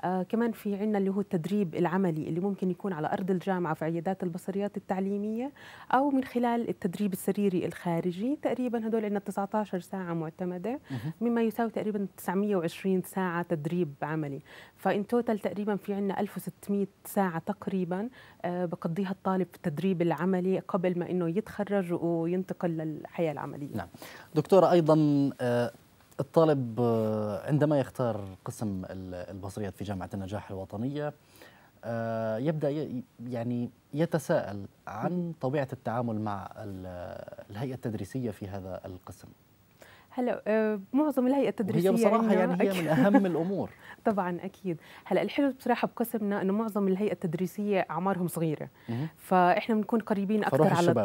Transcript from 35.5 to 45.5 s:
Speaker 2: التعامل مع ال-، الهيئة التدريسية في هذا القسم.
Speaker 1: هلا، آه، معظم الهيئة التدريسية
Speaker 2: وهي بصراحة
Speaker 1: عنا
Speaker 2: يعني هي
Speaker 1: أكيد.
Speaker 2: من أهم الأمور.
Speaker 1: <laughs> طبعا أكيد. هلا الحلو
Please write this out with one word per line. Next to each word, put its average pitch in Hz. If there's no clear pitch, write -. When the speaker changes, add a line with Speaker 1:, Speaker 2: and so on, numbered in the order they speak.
Speaker 2:
التعامل 117
مع 101
ال-، 92
الهيئة 127
التدريسية 113
في 101
هذا 92
القسم. -
Speaker 1:
هلا، 247
آه، 214
معظم 269
الهيئة 269
التدريسية 190
Speaker 2:
وهي 226
بصراحة 220
Speaker 1:
عنا 208
Speaker 2:
يعني 180
هي -
Speaker 1:
أكيد. 185
Speaker 2:
من 151
أهم 202
الأمور. 165
Speaker 1:
<laughs> -
طبعا 180
أكيد. 185
هلا 180
الحلو 277